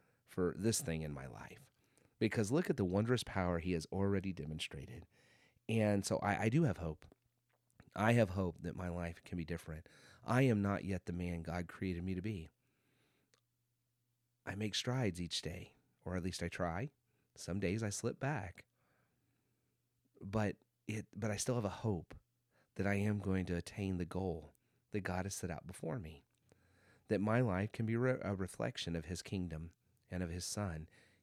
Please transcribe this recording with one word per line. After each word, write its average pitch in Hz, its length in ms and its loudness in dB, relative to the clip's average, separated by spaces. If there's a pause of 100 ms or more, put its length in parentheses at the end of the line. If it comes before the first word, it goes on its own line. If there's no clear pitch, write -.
(280)
for 87 300 0
this 110 240 2
thing 80 200 0
in 76 120 -4
my 67 140 -8
life. - 320 -14 (600)
Because 107 320 2
look 165 180 2
at - 80 2
the 101 80 4
wondrous 110 380 4
power 90 360 2
he 87 140 0
has 80 180 0
already 95 400 2
demonstrated. 76 760 -8 (600)
And 104 380 4
so - 180 2
I, 101 200 2
I 110 60 6
do 156 140 6
have 104 140 4
hope. 82 280 -4 (880)
I 110 180 6
have 107 180 6
hope 92 300 0
that 85 160 -6
my 90 120 -4
life 85 360 -4
can 92 120 -6
be 82 80 -2
different. 80 420 -8 (380)
I 123 180 4
am 110 180 6
not 101 240 2
yet 92 200 -2
the 87 80 -4
man 87 280 -2
God 85 260 -4
created 90 360 -4
me 92 120 -2
to 90 60 -2
be. 92 280 -4 (2000)
I 98 100 -4
make 104 180 -2
strides 113 480 2
each - 200 -2
day, - 320 -8 (320)
or 90 100 -2
at 87 80 -2
least 90 180 -2
I 87 60 0
try. 90 420 -2 (460)
Some 90 240 -4
days 104 240 0
I 104 60 0
slip - 300 -4
back. 117 460 -4 (1600)
But 101 340 0 (320)
it, 107 180 -4 (100)
but 107 160 -2
I 101 40 -2
still 123 200 0
have 113 100 0
a 98 40 0
hope 95 460 -2 (600)
that 98 120 2
I 101 80 4
am 104 240 2
going 95 260 2
to 90 100 -2
attain 95 420 -2
the 87 80 -2
goal 82 480 -4 (380)
that 104 100 -2
God 92 240 -2
has 98 100 -6
set 87 160 -4
out 76 160 -10
before 127 320 -6
me, 78 240 -12 (840)
that 98 120 4
my 110 200 4
life 101 300 2
can 113 140 -2
be 113 100 2
re-, 127 260 4
a 101 120 0
reflection 95 600 -2
of 80 100 -2
his 85 160 -4
kingdom 82 500 -6 (380)
and 92 140 -2
of 85 60 -2
his 87 160 -6
son 82 420 -4 (360)